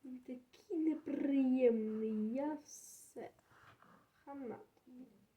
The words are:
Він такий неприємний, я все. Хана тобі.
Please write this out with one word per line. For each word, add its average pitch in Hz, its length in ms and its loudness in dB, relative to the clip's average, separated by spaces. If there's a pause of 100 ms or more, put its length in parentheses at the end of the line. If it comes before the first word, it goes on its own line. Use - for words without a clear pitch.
Він 254 140 -12
такий - 580 -8
неприємний, 254 1600 2
я 294 320 -2
все. - 640 -18 (960)
Хана 277 300 -10 (300)
тобі. 254 200 -18 (320)